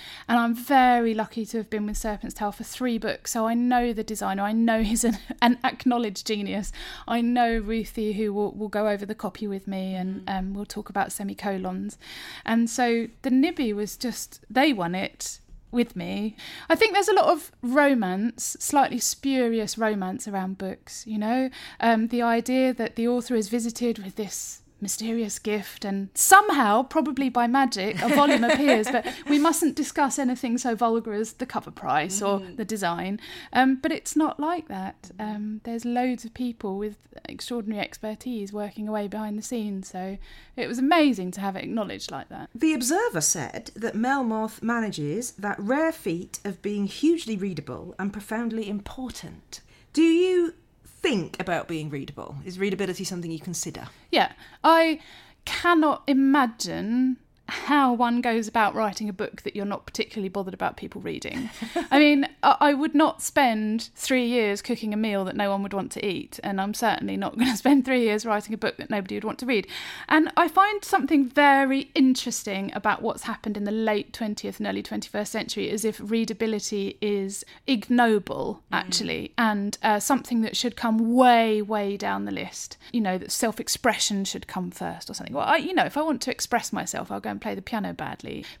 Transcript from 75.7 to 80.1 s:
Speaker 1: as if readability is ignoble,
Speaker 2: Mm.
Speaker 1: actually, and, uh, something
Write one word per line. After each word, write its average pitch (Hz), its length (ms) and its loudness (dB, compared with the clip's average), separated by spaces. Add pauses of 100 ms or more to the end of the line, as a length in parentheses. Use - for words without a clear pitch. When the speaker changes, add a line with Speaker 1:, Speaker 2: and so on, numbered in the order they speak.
Speaker 1:
as 208 140 -2
if 214 160 -2
readability 214 1000 -2
is 196 440 -2 (220)
ignoble, 240 960 2 (100)
Speaker 2:
Mm. 175 60 0
Speaker 1:
actually, 175 580 -4
and, 208 460 0
uh, 214 160 4
something 247 440 2